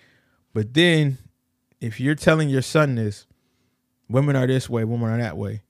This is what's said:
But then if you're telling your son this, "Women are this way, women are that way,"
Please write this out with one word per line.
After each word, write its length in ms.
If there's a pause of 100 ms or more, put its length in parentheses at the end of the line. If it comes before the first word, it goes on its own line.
(520)
But 220
then 440 (600)
if 200
you're 140
telling 340
your 140
son 320
this, 320 (840)
"Women 280
are 100
this 220
way, 160
women 260
are 80
that 180
way," 340